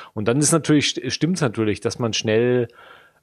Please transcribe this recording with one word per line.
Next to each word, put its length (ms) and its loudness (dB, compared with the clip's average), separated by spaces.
Und 160 -4
dann 100 2
ist 140 2
natürlich, 320 4
st-, 260 -6
stimmt's 300 -2
natürlich, 400 -2
dass 180 -4
man 140 -2
schnell, 560 0